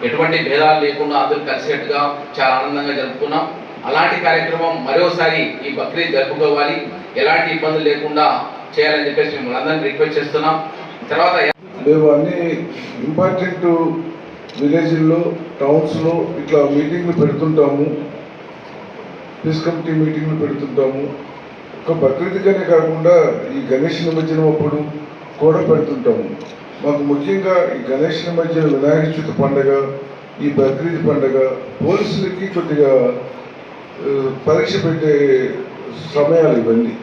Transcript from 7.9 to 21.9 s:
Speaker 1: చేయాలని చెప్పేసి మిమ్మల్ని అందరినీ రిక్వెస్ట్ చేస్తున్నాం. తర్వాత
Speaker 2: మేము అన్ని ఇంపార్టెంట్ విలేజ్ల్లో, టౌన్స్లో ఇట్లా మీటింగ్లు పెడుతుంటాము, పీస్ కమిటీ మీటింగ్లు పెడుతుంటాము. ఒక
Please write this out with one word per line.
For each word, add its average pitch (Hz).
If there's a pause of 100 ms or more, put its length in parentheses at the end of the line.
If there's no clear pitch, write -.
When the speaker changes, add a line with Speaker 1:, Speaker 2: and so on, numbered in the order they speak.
Speaker 1:
చేయాలని 151
చెప్పేసి 143
మిమ్మల్ని 127
అందరినీ 156
రిక్వెస్ట్ 156
చేస్తున్నాం. 151 (560)
తర్వాత 165 (520)
Speaker 2:
మేము 151
అన్ని 165 (580)
ఇంపార్టెంట్ 180 (960)
విలేజ్ల్లో, 160 (400)
టౌన్స్లో 160 (280)
ఇట్లా 151 (160)
మీటింగ్లు 165
పెడుతుంటాము, 143 (1600)
పీస్ 160
కమిటీ 165
మీటింగ్లు 156
పెడుతుంటాము. 139 (800)
ఒక 160